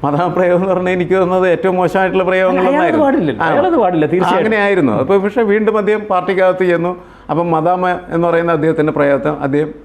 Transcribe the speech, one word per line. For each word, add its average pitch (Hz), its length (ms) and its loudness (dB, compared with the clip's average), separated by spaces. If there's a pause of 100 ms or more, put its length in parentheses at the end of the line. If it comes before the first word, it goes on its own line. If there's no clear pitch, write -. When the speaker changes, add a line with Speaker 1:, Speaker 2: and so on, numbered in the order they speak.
Speaker 1:
മദാമ 147 220 0 (120)
പ്രയോഗം 180 260 2
എന്ന് 190 100 0
പറഞ്ഞാൽ 180 240 0
എനിക്ക് 180 180 0
തോന്നുന്നത് 185 360 2
ഏറ്റവും 180 280 0
മോശമായിട്ടുള്ള 185 500 0
പ്രയോഗങ്ങളൊന്നായിരുന്നു. 185 540 2
Speaker 2:
അയാളത് 330 200 0
പാടില്ലല്ലോ. 180 400 0
Speaker 1:
ആ. - 60 0
Speaker 2:
അയാളത് 330 340 0
പാടില്ല, 170 300 0
തീർച്ചയായും. 185 280 0
Speaker 1:
അങ്ങനെയായിരുന്നു. 202 520 0 (100)
അപ്പോൾ 196 200 2
പക്ഷേ 208 280 -2
വീണ്ടും 214 300 2
അദ്ദേഹം 208 300 -2
പാർട്ടിക്കകത്ത് 185 600 0
ചെന്നു. 170 200 0 (400)
അപ്പം 170 240 -2
മദാമ 180 280 0 (320)
എന്ന് 170 120 0
പറയുന്ന 170 300 0
അദ്ദേഹത്തിൻ്റെ 151 400 0
പ്രയോഗത്തെ 143 340 0 (140)
അദ്ദേഹം 147 240 0 (160)